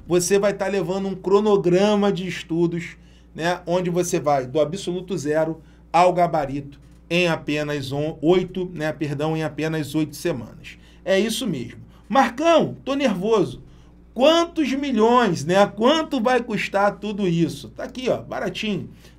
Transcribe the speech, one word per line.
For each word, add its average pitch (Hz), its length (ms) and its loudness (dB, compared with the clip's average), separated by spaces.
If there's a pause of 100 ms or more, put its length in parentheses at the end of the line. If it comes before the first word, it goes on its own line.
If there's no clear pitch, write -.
Você 180 320 2
vai 202 140 2
tá 196 140 -6
levando 196 400 -2
um 190 80 -4
cronograma 202 960 4
de 180 140 -6
estudos, 170 720 -4 (380)
né? 165 320 -2
Onde 180 220 0
você 170 320 0
vai 139 260 0
do 143 140 0
absoluto 180 560 -4
zero 156 460 -2 (300)
ao 175 200 6
gabarito 147 680 -2 (280)
em 175 200 2
apenas 147 640 -4
on-, 151 280 -4
oito, 180 520 0
né? 151 200 -4
Perdão, 147 440 -4
em 160 60 -4
apenas 151 520 -4
oito 151 220 -2
semanas. - 600 -8 (280)
É 190 140 2
isso 226 280 -2
mesmo. 139 340 -6 (280)
"Marcão, 262 760 2
tô 269 100 -4
nervoso. 202 680 0 (500)
Quantos 320 640 2
milhões, 233 720 2
né? 190 200 6
Quanto 277 540 2
vai 247 220 2
custar 202 560 -2
tudo 202 280 -4
isso?" 165 440 0
Tá - 140 -12
aqui, 254 260 -6
ó, 120 100 -2
baratinho, 180 680 -6 (280)